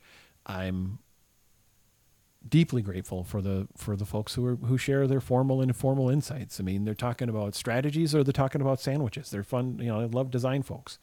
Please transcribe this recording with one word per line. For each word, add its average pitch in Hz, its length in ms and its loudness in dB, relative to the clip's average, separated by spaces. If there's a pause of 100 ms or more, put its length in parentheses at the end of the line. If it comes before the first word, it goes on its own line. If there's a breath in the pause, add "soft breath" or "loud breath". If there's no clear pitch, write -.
(460 soft breath)
I'm 92 540 -4 (1500)
deeply 139 360 4
grateful 95 400 -6
for 101 180 -4
the, 95 340 0
for 104 200 -4
the 101 100 -2
folks - 300 -4
who 123 100 0
are, 123 120 0
who 127 200 0
share 139 300 2
their 135 140 2
formal 131 400 2
and 127 100 4
informal 135 360 2
insights. 139 520 -2
I 98 40 -4
mean, 98 220 0
they're 107 80 0
talking 120 360 -2
about 104 260 -2
strategies 143 580 0
or 151 100 6
they're 135 80 4
talking 139 300 2
about 135 180 2
sandwiches. 143 520 -2
They're 101 100 -4
fun. 127 380 -2
You 120 80 -2
know, 110 140 0
I - 40 0
love 123 240 -2
design 127 320 0
folks. - 420 -12